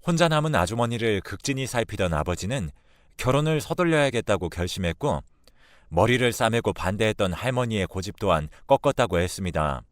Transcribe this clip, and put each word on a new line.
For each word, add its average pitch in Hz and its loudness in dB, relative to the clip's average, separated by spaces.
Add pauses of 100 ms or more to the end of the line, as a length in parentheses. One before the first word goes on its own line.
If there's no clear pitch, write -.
혼자 170 2
남은 156 2
아주머니를 113 0
극진히 131 -6
살피던 104 -2
아버지는 87 -2 (460)
결혼을 151 0
서둘러야겠다고 135 0
결심했고 87 -4 (640)
머리를 113 4
싸매고 113 2
반대했던 104 0
할머니의 113 -2
고집 95 -8
또한 80 2 (180)
꺾었다고 131 2
했습니다. 80 -2